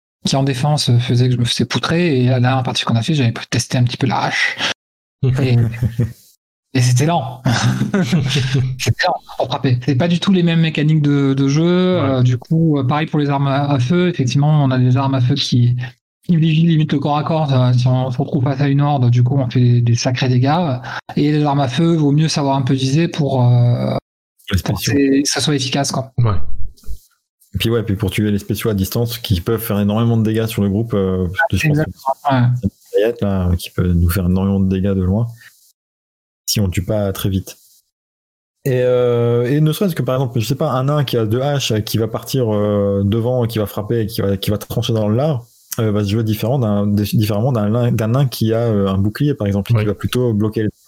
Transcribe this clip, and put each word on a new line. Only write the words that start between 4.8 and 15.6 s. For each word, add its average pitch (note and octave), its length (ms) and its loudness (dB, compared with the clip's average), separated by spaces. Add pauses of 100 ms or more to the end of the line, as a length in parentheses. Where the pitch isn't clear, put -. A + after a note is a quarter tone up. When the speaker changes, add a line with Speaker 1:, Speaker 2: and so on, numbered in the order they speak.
Speaker 2:
<laughs> C3 220 0
Speaker 1:
Et, B2+ 140 2 (1160)
et C3 60 2
c'était B2 260 2
lent. - 360 -4
<laughs> - 500 0 (840)
C'était - 260 -2
lent F3 100 0 (220)
pour C3+ 120 -4
frapper. C3 360 -2
C'est C#3+ 120 0
pas D3 100 2
du E3+ 140 0
tout - 100 0
les F3+ 140 4
mêmes E3 160 2
mécaniques D#3 420 2
de, C#3+ 320 2
de C#3 140 0
jeu. D3+ 160 2 (360)
Speaker 2:
Ouais. C#3 80 0
Speaker 1:
Euh, C3 140 0
du B2 160 2
coup, D#3+ 400 0
euh, C3+ 80 -2
pareil D3+ 220 0
pour D#3 100 -2
les D3 100 0
armes C#3 200 0
à, C#3 200 0
à C#3+ 120 0
feu. F3+ 300 2
Effectivement, D3 520 2
on C3 80 2
a C3 80 0
des B2+ 180 4
armes C3+ 200 0
à B2+ 40 0
feu B2 140 2
qui B2 400 0 (540)